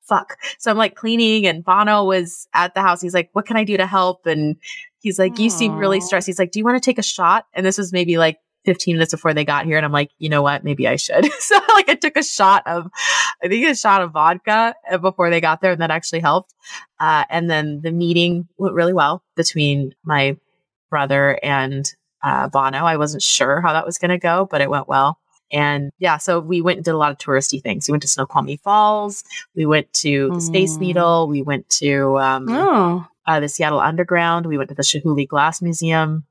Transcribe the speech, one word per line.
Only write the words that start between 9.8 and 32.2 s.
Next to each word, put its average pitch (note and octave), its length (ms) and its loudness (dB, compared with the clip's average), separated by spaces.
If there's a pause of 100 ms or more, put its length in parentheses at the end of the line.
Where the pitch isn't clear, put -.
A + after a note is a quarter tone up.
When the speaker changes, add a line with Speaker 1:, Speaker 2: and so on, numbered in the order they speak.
Speaker 1:
I'm D3 80 -2
like, C#3+ 240 0
"You D#3+ 120 -8
know D3 120 2
what? C#3+ 220 0
Maybe C#3 240 -2
I A#2+ 100 2
should." - 380 2
<laughs> B4+ 40 -16
So, - 160 2 (200)
like, F#4+ 140 4
I D#4+ 60 4
took - 220 -2
a D#4 60 0
shot G3 440 4
of, E3+ 200 -6 (560)
I E3+ 40 -2
think A3 200 0
a D4 80 2
shot G3 260 2
of E3+ 100 -4
vodka, F#3 640 2 (160)
uh, F#3 60 0
before F3+ 320 0
they E3+ 120 2
got E3 200 0
there, F#3 100 2
and E3 100 -2
that E3 100 0
actually E3 280 -4
helped. E3 340 0 (460)
Uh, D#3 300 2
and E3+ 200 -2
then D3+ 320 -2
the D#3+ 100 -4
meeting E3+ 560 0 (100)
went F#3+ 180 -2
really E3+ 180 2
well E3 300 0 (140)
between C#3+ 560 -2 (100)
my C#3 320 0 (540)
brother C#3 540 0
and, C#3 500 -2 (300)
uh, C3 260 0
Bono. C3+ 340 0
I D#3+ 140 2
wasn't D3+ 260 -2
sure C#3 380 2
how F3 120 2
that D#3+ 120 0
was E3+ 120 -8
gonna F3+ 200 0
go, F3 320 0
but D3+ 120 -2
it C#3 80 0
went C#3+ 200 -4
well. C#3 300 2 (300)
And C#3+ 500 -2
yeah, E3+ 180 0
so E3+ 240 0
we E3+ 180 -2
went F3+ 200 0
and D#3+ 60 -10
did E3 80 0
a D#3+ 40 0
lot D3 160 0
of C#3 60 -14
touristy C#3 420 -2
things. - 260 -6
We C#3+ 60 0
went D3 100 0
to C#3+ 60 -6
Snoqualmie C#3 480 -2
Falls. G#3 680 0 (320)
We D#3+ 100 -2
went D3+ 280 0
to C#3 400 0
the F3 80 -4
Space E3+ 340 0
Speaker 2:
Mm. D#3 60 -10
Speaker 1:
Needle. E3+ 480 2
We D3 120 -2
went C#3+ 280 -6 (120)
to, C#3 380 2
um, C3 300 -2